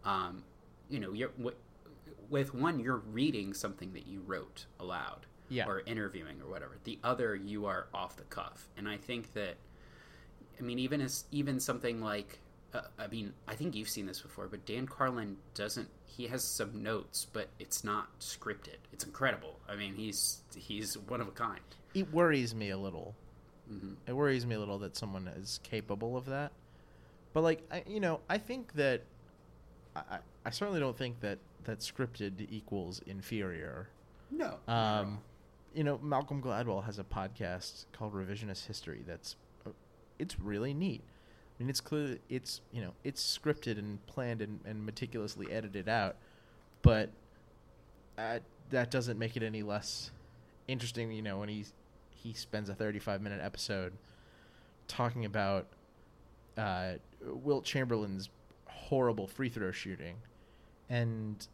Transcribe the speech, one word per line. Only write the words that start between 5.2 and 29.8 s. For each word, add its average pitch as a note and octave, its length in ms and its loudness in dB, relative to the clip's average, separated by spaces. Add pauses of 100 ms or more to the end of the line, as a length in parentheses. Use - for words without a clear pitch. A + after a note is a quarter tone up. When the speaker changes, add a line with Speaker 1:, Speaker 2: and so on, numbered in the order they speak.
Speaker 2:
Yeah. A#2+ 180 2
Speaker 1:
or F#2+ 140 2
interviewing F#2 640 -4
or D2+ 60 -8
whatever. C#2+ 340 -8
The - 180 -6
other, A#2+ 320 4
you G2+ 320 -2
are F#2 280 0
off F#2 220 -2
the F2+ 80 -14
cuff. - 520 -8
And G2+ 120 -6
I G#2 100 -2
think A#2 360 -6
that, G2 200 -2 (1040)
I - 40 -6
mean, A#2+ 160 -2
even C#3 220 2
as, C3 300 0
even C#3+ 300 2
something A#2+ 420 0
like, G#2 360 -2 (360)
uh, A#2+ 60 -2 (180)
I G#2+ 100 -4
mean, G#2 260 -4 (120)
I G#2+ 80 -4
think D3 200 0
you've G#2+ 160 -2
seen G2+ 160 -2
this F#2 160 -6
before, G2 260 -8
but G2 160 -8
Dan A#2+ 220 -2
Carlin A#2+ 500 0 (180)
doesn't, G#2+ 340 -2 (180)
he B2 220 -6
has B2 140 0
some G#2+ 400 -2
notes, G#2+ 480 -2
but G#2 180 -2 (100)
it's - 260 -2
not G#2 340 0
scripted. - 580 -6 (180)
It's - 100 -4
incredible. - 540 0 (100)
I G#2 80 -4
mean, G2+ 180 -4
he's, G#2 460 0 (160)
he's G#2+ 400 -4
one A#2 240 -4
of G#2 80 -2
a G2 40 -10
kind. A2+ 280 -2 (320)
Speaker 2:
It F#3 220 2
worries C#3+ 400 8
me G#2+ 160 0
a F#2+ 80 0
little. F#2 360 -4 (560)
Speaker 1:
Mm-hmm. G2 220 -8 (140)
Speaker 2:
It B2 80 -2
worries C3+ 320 6
me A#2 80 2
a G#2+ 40 0
little G2+ 200 0
that G2 180 -4
someone F#2+ 400 -2
is G2 260 -6
capable A2 540 -2
of B2+ 100 -2
that. C#3 260 -2 (840)
But, D#3 80 8
like, D#3+ 280 8
I, F3+ 160 -2
you G#3 140 0
know, E3+ 200 4 (100)
I G3+ 80 4
think A#3+ 360 -4
that, C3+ 280 6 (920)